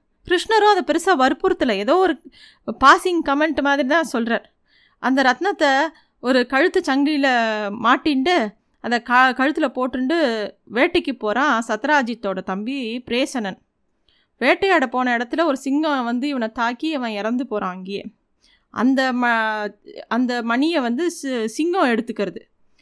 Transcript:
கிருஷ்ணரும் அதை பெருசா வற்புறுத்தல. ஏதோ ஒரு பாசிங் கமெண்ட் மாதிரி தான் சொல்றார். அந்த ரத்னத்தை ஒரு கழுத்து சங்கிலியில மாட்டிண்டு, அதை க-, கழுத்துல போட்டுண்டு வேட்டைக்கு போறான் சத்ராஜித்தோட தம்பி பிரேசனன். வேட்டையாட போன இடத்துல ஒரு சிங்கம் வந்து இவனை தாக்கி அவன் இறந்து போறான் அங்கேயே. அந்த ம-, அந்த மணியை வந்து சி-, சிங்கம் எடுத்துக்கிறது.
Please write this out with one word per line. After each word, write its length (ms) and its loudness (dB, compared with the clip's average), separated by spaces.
கிருஷ்ணரும் 480 4
அதை 100 0
பெருசா 340 2
வற்புறுத்தல. 520 2
ஏதோ 260 2
ஒரு 240 2
பாசிங் 400 6
கமெண்ட் 360 0
மாதிரி 260 2
தான் 260 2
சொல்றார். 300 -2
அந்த 220 0
ரத்னத்தை 600 2
ஒரு 260 2
கழுத்து 400 2
சங்கிலியில 420 2
மாட்டிண்டு, 720 2
அதை 220 -2
க-, 360 4
கழுத்துல 300 0
போட்டுண்டு 800 -2
வேட்டைக்கு 420 0
போறான் 540 0
சத்ராஜித்தோட 760 -2
தம்பி 560 -6
பிரேசனன். 580 -4
வேட்டையாட 480 2
போன 300 -2
இடத்துல 280 -2
ஒரு 120 0
சிங்கம் 460 -2
வந்து 240 -2
இவனை 220 -4
தாக்கி 460 -4
அவன் 160 -4
இறந்து 360 -4
போறான் 280 -6
அங்கேயே. 380 -12
அந்த 440 0
ம-, 600 -2
அந்த 340 -2
மணியை 400 0
வந்து 300 -2
சி-, 240 -4
சிங்கம் 420 0
எடுத்துக்கிறது. 500 -4